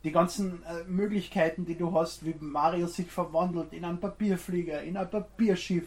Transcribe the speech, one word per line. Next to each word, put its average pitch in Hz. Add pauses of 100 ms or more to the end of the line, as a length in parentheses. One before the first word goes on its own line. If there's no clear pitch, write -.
Die 156
ganzen, 180
äh, 170
Möglichkeiten, 185
die 165
du 170
hast, 165
wie 160
Mario 156
sich 175
verwandelt 165
in 165
einen 175
Papierflieger, 180
in 180
ein 185
Papierschiff 196